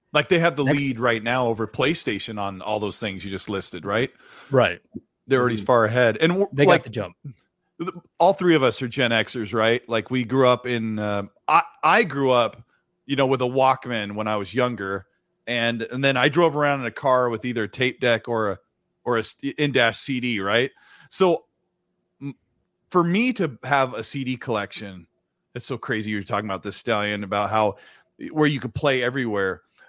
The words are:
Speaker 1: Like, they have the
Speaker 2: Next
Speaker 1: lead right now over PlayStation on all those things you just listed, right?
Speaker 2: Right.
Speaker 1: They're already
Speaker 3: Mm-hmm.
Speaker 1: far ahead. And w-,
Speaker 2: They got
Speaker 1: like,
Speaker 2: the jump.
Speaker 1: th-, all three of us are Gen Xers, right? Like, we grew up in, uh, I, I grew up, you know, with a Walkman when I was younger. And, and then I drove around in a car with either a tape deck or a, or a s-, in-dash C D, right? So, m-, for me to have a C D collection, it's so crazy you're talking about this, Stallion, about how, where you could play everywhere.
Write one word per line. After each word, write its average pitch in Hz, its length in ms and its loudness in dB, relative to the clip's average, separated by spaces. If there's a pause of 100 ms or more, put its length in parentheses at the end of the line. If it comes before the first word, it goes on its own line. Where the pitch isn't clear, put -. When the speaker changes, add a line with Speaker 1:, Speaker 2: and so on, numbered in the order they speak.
(140)
Speaker 1:
Like, 147 160 2
they 175 100 4
have 165 160 2
the 143 80 -2
Speaker 2:
Next 143 140 2
Speaker 1:
lead 135 220 -4
right 117 220 0
now 123 260 0
over 113 200 -2
PlayStation 117 720 -4
on 98 220 -6
all 107 180 -2
those 101 200 -6
things 95 260 -8
you 98 60 -10
just 95 180 -10
listed, 92 360 -8
right? 110 260 0 (380)
Speaker 2:
Right. 107 300 2 (480)
Speaker 1:
They're 127 140 4
already 120 160 2
Speaker 3:
Mm-hmm. 101 80 -6
Speaker 1:
far 117 200 6
ahead. 113 360 4
And 160 80 4
w-, 190 240 2
Speaker 2:
They 139 120 4
got 180 60 8
Speaker 1:
like, 170 120 4
Speaker 2:
the 123 60 -18
jump. 101 280 -8 (600)
Speaker 1:
th-, 175 120 -6 (260)
all 180 160 6
three 180 220 4
of 139 80 4
us 120 180 2
are 131 60 -4
Gen 117 240 0
Xers, 110 420 -2
right? 113 360 2
Like, 113 200 -2
we 127 140 -2
grew 123 240 4
up 123 180 2
in, 113 340 -4
uh, 104 240 -4 (240)
I, 156 160 4 (200)
I 185 200 4
grew 139 280 0
up, 117 320 2 (420)
you 139 100 -4
know, 135 120 2
with 131 140 2
a 127 40 0
Walkman 123 720 0
when 107 120 -4
I 107 100 -2
was 98 160 -8
younger. 101 520 -4 (400)
And, 117 380 -2
and 131 200 -6
then 135 140 2
I 127 120 4
drove 151 260 2
around 143 240 0
in 123 80 -6
a 110 40 -6
car 127 380 0
with 113 160 -6
either 117 180 -2
a 101 60 -6
tape 127 300 -4
deck 117 280 2
or 110 240 0
a, 92 80 -6 (440)
or 120 140 0
a - 20 2
s-, - 160 -6 (220)
in-dash 127 420 2
C 131 200 -6
D, 120 200 -2
right? 104 320 0 (380)
So, - 360 0 (760)
m-, 139 140 -10 (540)
for 175 140 2
me 214 300 0
to 147 300 -4
have 135 300 2
a 110 100 -8
C 139 200 -8
D 127 140 -4
collection, 101 720 -8 (480)
it's 123 100 -12
so 127 120 -6
crazy 110 320 -4
you're 101 140 -4
talking 104 260 -4
about 95 140 -6
this, 101 140 -8
Stallion, 104 460 -2
about 101 260 -2
how, 107 260 2 (560)
where 151 160 2
you 143 140 -2
could 120 120 -8
play 131 300 0
everywhere. 113 580 -2 (280)